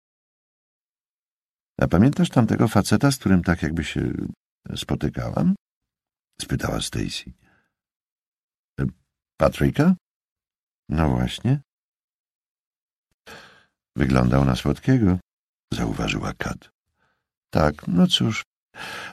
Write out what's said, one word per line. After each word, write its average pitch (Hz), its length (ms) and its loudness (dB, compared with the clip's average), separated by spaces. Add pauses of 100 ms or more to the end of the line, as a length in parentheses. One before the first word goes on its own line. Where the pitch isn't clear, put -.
(1800)
„A 67 60 4
pamiętasz 127 440 4
tamtego 113 380 2
faceta, 104 420 2
z 135 80 -4
którym 95 240 2
tak 87 200 0
jakby 78 220 -2
się - 280 -4 (640)
spotykałam?” - 800 -2 (840)
spytała - 400 -4
Stacy. - 520 -8 (1500)
„E, 69 60 0 (500)
Patryka?” 139 580 2 (960)
„No 76 200 0
właśnie.” 64 520 0 (2250)
„Wyglądał 65 480 2
na 65 120 2
słodkiego”, 92 600 2 (540)
zauważyła 50 600 -4
Kat. - 380 -10 (800)
„Tak, 76 380 0
no 180 180 4
cóż, 120 360 -2 (720)